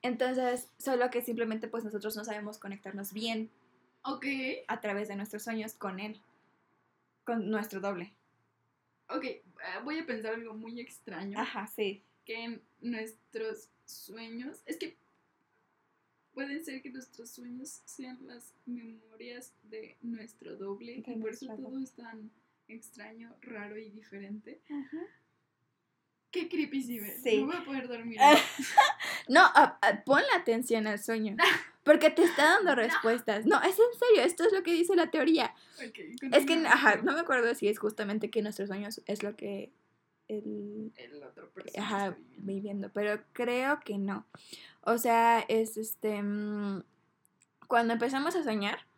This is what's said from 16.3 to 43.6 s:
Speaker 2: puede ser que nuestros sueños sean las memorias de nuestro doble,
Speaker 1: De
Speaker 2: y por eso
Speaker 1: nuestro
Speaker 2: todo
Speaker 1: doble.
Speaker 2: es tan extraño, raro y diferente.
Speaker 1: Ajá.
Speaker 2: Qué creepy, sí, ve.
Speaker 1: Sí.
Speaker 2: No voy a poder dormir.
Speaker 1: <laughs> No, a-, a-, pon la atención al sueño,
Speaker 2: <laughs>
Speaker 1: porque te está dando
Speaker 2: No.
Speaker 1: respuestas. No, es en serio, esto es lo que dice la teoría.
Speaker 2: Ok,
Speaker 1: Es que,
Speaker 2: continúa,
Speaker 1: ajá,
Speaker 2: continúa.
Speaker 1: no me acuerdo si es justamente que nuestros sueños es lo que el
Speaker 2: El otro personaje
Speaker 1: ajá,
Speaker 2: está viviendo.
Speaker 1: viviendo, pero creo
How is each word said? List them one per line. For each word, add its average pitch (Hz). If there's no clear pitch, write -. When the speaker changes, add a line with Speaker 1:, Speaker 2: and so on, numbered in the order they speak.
Speaker 2:
puede 277
ser 269
que 269
nuestros 247
sueños 247
sean 254
las -
memorias 240
de 220
nuestro 233
doble, 202
Speaker 1:
De 247
Speaker 2:
y 226
por 220
eso 247
Speaker 1:
nuestro 220
Speaker 2:
todo 254
Speaker 1:
doble. 262
Speaker 2:
es -
tan 226
extraño, 220
raro 214
y 220
diferente. 214
Speaker 1:
Ajá. 294
Speaker 2:
Qué 339
creepy, 285
sí, 240
ve. 202
Speaker 1:
Sí. 233
Speaker 2:
No 269
voy 339
a -
poder 269
dormir. 233
Speaker 1:
<laughs> 294
No, 277
a-, 285
a-, 214
pon 277
la 392
atención 226
al 208
sueño, 220
Speaker 2:
<laughs> -
Speaker 1:
porque 302
te 330
está 339
dando 359
Speaker 2:
No. 269
Speaker 1:
respuestas. 226
No, -
es 381
en 480
serio, 453
esto 339
es 349
lo 381
que 339
dice 339
la 330
teoría. 311
Speaker 2:
Ok, 233
Speaker 1:
Es -
que, 277
Speaker 2:
continúa, 294
Speaker 1:
ajá, 269
Speaker 2:
continúa. 208
Speaker 1:
no 294
me 330
acuerdo 247
si 226
es 214
justamente 208
que 220
nuestros 208
sueños 202
es 208
lo 208
que 202
el 214
Speaker 2:
El -
otro -
personaje -
Speaker 1:
ajá, 202
Speaker 2:
está 180
viviendo. -
Speaker 1:
viviendo, 196
pero 208
creo 254